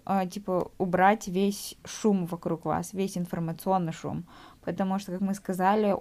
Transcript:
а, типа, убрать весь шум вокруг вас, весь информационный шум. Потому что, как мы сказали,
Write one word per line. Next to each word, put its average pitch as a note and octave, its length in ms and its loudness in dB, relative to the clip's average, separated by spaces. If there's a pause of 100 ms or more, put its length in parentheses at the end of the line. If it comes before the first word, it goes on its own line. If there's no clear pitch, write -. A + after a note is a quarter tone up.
а, F#3+ 200 2
типа, F#3 520 -2
убрать F#3+ 500 4
весь G3 480 -2 (100)
шум G3 400 2
вокруг E3 400 -4
вас, D#3+ 280 -2
весь F#3+ 240 -2
информационный E3+ 760 -2
шум. D#3+ 320 -8 (400)
Потому F#3+ 340 -2
что, G3 120 -10
как F#3 100 -4
мы G3 120 0
сказали, G3+ 680 2